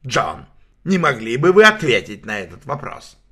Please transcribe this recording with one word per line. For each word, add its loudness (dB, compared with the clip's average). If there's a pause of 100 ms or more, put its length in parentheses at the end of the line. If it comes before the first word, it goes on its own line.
Джон, -6 (380)
не 0
могли -2
бы 4
вы 8
ответить 0
на -8
этот -16
вопрос? -12 (160)